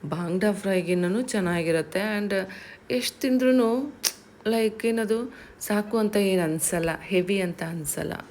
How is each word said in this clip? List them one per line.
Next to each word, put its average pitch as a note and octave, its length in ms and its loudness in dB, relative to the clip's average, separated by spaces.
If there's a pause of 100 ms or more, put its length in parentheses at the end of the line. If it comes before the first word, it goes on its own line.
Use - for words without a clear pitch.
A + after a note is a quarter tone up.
(140)
ಬಾಂಗ್ಡಾ F#3+ 380 0 (120)
ಫ್ರೈಗಿನ್ನೂ F#3 580 2 (120)
ಚೆನ್ನಾಗಿರತ್ತೆ. E3+ 680 0 (160)
And G3+ 160 -2 (680)
ಎಷ್ಟು - 260 -6
ತಿಂದ್ರೂ B3+ 440 6 (800)
ಲೈಕ್ A3 420 0
ಏನದು A3+ 280 0 (480)
ಸಾಕು G#3 380 0
ಅಂತ G#3 140 2 (140)
ಏನು F#3 120 2
ಅನ್ಸಲ್ಲ, E3 460 0 (200)
ಹೆವಿ F#3+ 320 2
ಅಂತ F3 200 -4 (120)
ಅನ್ಸಲ್ಲ D#3 400 -6 (180)